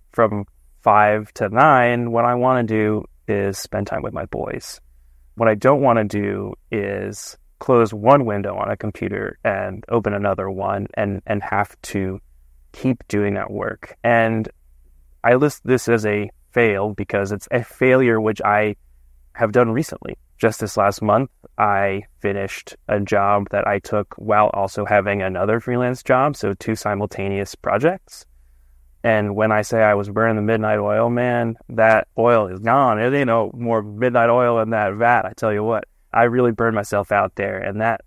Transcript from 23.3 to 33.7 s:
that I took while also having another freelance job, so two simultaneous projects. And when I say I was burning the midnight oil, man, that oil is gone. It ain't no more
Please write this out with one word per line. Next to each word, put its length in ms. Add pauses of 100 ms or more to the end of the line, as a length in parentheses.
that 140
I 140
took 360
while 380
also 300
having 380
another 400
freelance 420
job, 320
so 180
two 220
simultaneous 800
projects. 680 (800)
And 300
when 180
I 80
say 220
I 100
was 160
burning 260
the 60
midnight 380
oil, 300
man, 460 (140)
that 480
oil 300
is 120
gone. 400
It 140
ain't 140
no 260
more 280